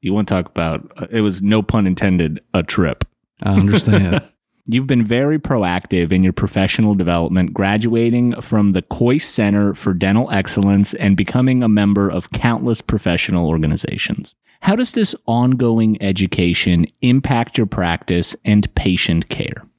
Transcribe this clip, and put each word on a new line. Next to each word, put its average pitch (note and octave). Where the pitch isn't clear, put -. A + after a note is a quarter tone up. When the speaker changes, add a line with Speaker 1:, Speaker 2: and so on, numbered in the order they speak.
Speaker 1:
you F#2+
wanna G#2
talk F#2
about, D#2+
uh, -
it A2+
was, F#2+
no G#2
pun G2+
intended, F2+
a F2+
trip. -
Speaker 2:
I G2+
understand. F3+
Speaker 1:
<laughs> -
You've B2
been B2
very C#3
proactive F2+
in F#2
your F#2
professional G2+
development, E2+
graduating A#2
from G#2
the F#2
Kois B2+
Center G2+
for -
Dental G2
Excellence G2
and G2+
becoming B2+
a A2+
member G2+
of F2
countless A#2
professional F2
organizations. -
How G3
does B3
this A3
ongoing A#2
education F2+
impact B2
your A2
practice F2
and G#2
patient E2+
care? -